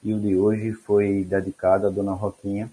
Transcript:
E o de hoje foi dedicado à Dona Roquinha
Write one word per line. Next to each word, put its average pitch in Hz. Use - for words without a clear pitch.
E 107
o 107
de 101
hoje 107
foi 101
dedicado 95
à 101
Dona 98
Roquinha 101